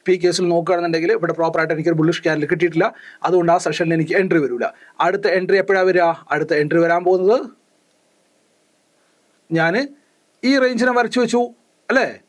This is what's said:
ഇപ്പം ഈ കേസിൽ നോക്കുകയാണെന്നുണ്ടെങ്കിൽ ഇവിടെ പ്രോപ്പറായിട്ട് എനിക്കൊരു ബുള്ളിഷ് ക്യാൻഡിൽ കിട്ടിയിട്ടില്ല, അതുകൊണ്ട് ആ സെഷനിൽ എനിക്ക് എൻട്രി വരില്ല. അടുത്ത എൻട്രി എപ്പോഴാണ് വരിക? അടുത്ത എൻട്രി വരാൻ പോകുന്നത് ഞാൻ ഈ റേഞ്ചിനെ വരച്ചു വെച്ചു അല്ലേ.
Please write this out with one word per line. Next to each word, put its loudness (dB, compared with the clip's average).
ഇപ്പം 0
ഈ -6
കേസിൽ 0
നോക്കുകയാണെന്നുണ്ടെങ്കിൽ 0
ഇവിടെ -2
പ്രോപ്പറായിട്ട് 0
എനിക്കൊരു -2
ബുള്ളിഷ് 0
ക്യാൻഡിൽ -2
കിട്ടിയിട്ടില്ല, 0
അതുകൊണ്ട് 2
ആ 2
സെഷനിൽ -2
എനിക്ക് -2
എൻട്രി 0
വരില്ല. -4
അടുത്ത -2
എൻട്രി 0
എപ്പോഴാണ് 2
വരിക? 2
അടുത്ത -2
എൻട്രി 0
വരാൻ 0
പോകുന്നത് 2
ഞാൻ 0
ഈ 2
റേഞ്ചിനെ 0
വരച്ചു 0
വെച്ചു 0
അല്ലേ. 2